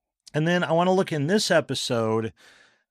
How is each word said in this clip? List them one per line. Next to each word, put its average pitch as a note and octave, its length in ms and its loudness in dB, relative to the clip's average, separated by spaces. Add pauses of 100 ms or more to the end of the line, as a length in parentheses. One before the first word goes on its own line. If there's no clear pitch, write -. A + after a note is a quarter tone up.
(320)
And D3+ 140 0
then F3 160 2
I D3+ 80 -2
wanna F3 220 2
look F#3 200 0
in D3 140 -2
this G3+ 240 0
episode A2+ 840 0 (580)